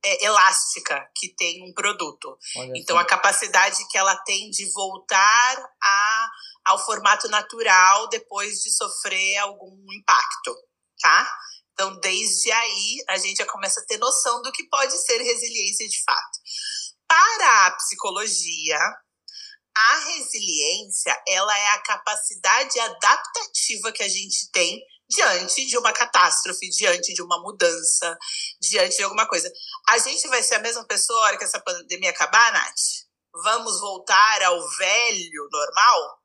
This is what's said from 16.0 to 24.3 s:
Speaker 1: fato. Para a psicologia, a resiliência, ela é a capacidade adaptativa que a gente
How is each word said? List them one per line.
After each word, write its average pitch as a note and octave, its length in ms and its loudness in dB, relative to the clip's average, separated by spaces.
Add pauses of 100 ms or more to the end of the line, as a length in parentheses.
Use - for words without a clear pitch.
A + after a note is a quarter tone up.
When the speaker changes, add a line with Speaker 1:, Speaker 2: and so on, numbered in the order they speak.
Speaker 1:
fato. - 340 -2 (680)
Para E4+ 640 6
a F3+ 40 2
psicologia, E3+ 1040 -4 (1000)
a A#3 200 6 (100)
resiliência, G3 1080 -4 (120)
ela G3 300 0
é G#3 120 0
a G3+ 120 2
capacidade G#3+ 960 -2
adaptativa A3+ 1120 -2
que A3 100 -6
a G3 60 -4
gente - 420 -4